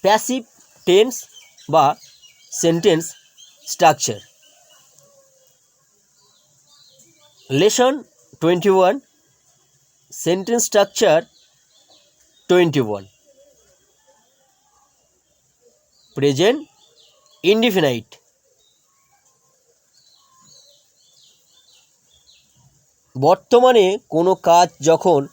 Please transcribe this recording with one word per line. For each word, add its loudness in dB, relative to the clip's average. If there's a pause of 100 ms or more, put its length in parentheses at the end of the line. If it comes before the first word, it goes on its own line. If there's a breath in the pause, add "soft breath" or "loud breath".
প্যাসিভ -2 (460)
টেন্স 2 (600)
বা 2 (760)
সেন্টেন্স 0 (680)
স্ট্রাকচার। -2 (3250)
লেসন 0 (480)
টোয়েন্টি 0
ওয়ান, 2 (1300)
সেন্টেন্স -4
স্ট্রাকচার 0 (1300)
টোয়েন্টি 2
ওয়ান। -10 (3000)
প্রেজেন্ট 0 (840)
ইনডেফিনাইট। -2 (4000)
বর্তমানে 2 (300)
কোনো 0 (140)
কাজ 4 (220)
যখন 2 (100)